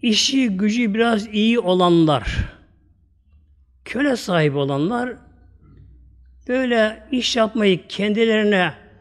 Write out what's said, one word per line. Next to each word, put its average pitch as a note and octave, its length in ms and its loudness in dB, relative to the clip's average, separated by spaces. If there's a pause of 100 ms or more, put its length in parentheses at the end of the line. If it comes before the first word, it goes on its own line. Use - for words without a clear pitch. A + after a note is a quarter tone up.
İşi B3 460 0
gücü G#3 460 -2
biraz A3 400 -2
iyi A3+ 240 2
olanlar, F3 680 2 (1600)
köle C4+ 320 -2
sahibi D#3 400 0
olanlar E3+ 600 -2 (1300)
böyle A#3+ 600 -2
iş B3+ 260 -2
yapmayı G#3+ 520 0
kendilerine G#3 840 0 (260)